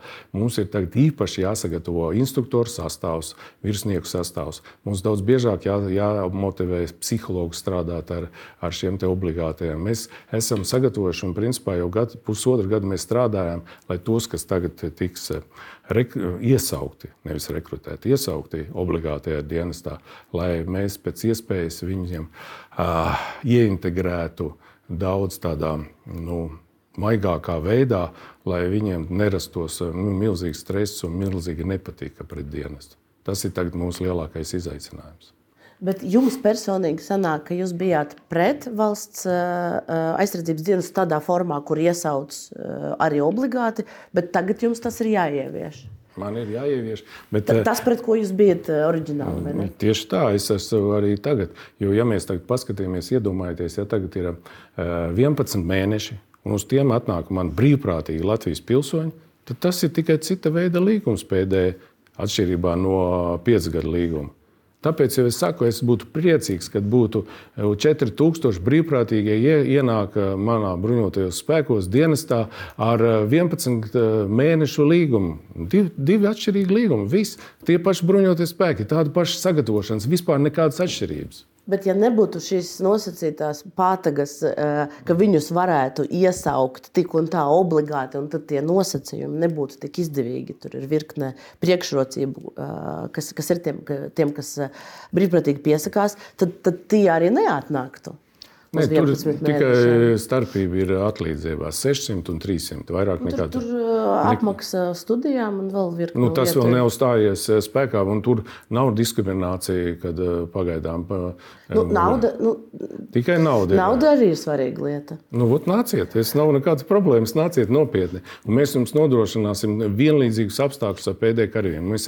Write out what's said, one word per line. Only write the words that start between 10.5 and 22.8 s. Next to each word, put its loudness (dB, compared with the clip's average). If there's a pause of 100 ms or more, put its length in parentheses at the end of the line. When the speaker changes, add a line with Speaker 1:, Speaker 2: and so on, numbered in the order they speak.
Speaker 1:
sagatavojuši 0
un, -4
principā, -2
jau -2
gadu, -2
pusotru 0
gadu 0
mēs -2
strādājam, -2 (240)
lai -2
tos, -2
kas -8
tagad -2 (180)
tiks, -6
eh, -6 (480)
rek-, 0 (300)
iesaukti, 0 (160)
nevis -8
rekrutēti, -6
iesaukti -4
obligātajā -4
dienestā, -8 (320)
lai -2
mēs -4
pēc -6
iespējas -4
viņiem, -6 (500)
ā, 0 (300)